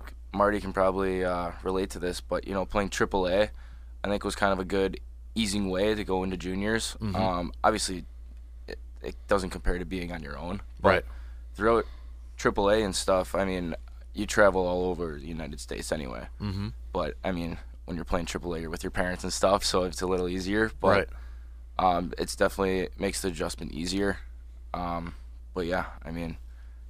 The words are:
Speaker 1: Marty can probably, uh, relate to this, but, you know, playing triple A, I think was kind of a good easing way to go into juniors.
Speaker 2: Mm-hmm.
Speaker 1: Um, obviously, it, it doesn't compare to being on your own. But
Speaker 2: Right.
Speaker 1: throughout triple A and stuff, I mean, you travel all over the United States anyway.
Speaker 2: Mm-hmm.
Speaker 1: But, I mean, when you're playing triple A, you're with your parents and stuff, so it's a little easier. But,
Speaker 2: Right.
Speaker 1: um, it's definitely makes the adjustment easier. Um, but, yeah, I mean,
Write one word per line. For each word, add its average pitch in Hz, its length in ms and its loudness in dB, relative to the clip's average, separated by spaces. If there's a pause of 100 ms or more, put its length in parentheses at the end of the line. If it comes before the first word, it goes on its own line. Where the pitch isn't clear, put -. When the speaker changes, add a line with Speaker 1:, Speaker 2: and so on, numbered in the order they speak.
(340)
Speaker 1:
Marty 101 280 6
can 95 120 -4
probably, 95 520 4
uh, 87 260 0 (120)
relate 95 280 0
to 90 80 -6
this, 87 220 -2
but, - 260 -2
you 95 60 -2
know, 95 120 0
playing 101 240 2
triple 98 380 2
A, 101 220 4 (540)
I - 60 -2
think 101 160 0
was 101 100 -2
kind 98 180 4
of 92 60 2
a 95 60 -2
good 95 340 2 (340)
easing 101 360 0
way 101 260 4
to 104 80 -2
go 92 200 2
into 95 140 0
juniors. 98 640 -2
Speaker 2:
Mm-hmm. 104 140 -2
Speaker 1:
Um, 92 380 0 (100)
obviously, 95 400 2 (640)
it, - 100 -8 (240)
it - 140 -8 (140)
doesn't 95 220 2
compare 90 280 0
to 90 60 -6
being 87 260 -4
on 85 100 -6
your 71 160 -10
own. 90 240 -6 (180)
But - 100 4
Speaker 2:
Right. 90 160 8 (500)
Speaker 1:
throughout 110 300 6 (520)
triple 101 320 4
A 110 140 6
and 95 120 0
stuff, 92 380 2
I 92 120 2
mean, 90 300 -2 (380)
you 101 140 -2
travel 95 400 6
all 90 180 2
over 85 320 -2
the 69 80 -10
United 78 340 -6
States - 320 -8
anyway. 64 360 -4 (120)
Speaker 2:
Mm-hmm. 101 280 -2 (260)
Speaker 1:
But, 85 300 0
I 92 80 0
mean, 85 260 -4 (280)
when 90 100 -6
you're 80 100 -6
playing 87 220 0
triple 85 260 -4
A, 80 60 -4
you're 80 100 -6
with 87 140 -6
your 92 80 -4
parents 90 320 0
and 90 100 -2
stuff, 98 320 4
so 95 200 4
it's - 180 -4
a 92 40 0
little 90 220 2
easier. 98 400 2 (100)
But, 95 100 4
Speaker 2:
Right. 98 180 6 (920)
Speaker 1:
um, 87 220 -2
it's 90 160 -2
definitely 95 540 2 (100)
makes 95 240 0
the 98 60 0
adjustment 85 420 -4
easier. 95 480 0 (540)
Um, 85 420 -4 (400)
but, 90 100 0
yeah, 90 200 0 (200)
I 78 60 -8
mean, 82 260 -4 (520)